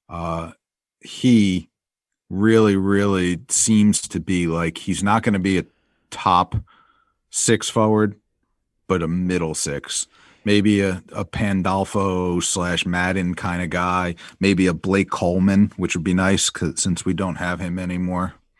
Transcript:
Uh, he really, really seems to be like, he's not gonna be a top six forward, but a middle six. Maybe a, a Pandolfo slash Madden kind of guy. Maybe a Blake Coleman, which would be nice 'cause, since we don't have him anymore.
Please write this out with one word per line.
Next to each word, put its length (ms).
Uh, 440
he 680
really, 480
really 720
seems 540
to 180
be 260
like, 320
he's 240
not 200
gonna 160
be 200
a 60
top 460
six 380
forward, 480
but 140
a 60
middle 460
six. 520
Maybe 360
a, 220
a 120
Pandolfo 1160
slash 440
Madden 480
kind 280
of 80
guy. 440
Maybe 260
a 80
Blake 360
Coleman, 680
which 200
would 80
be 100
nice 360
'cause, 300
since 240
we 100
don't 220
have 240
him 180
anymore. 560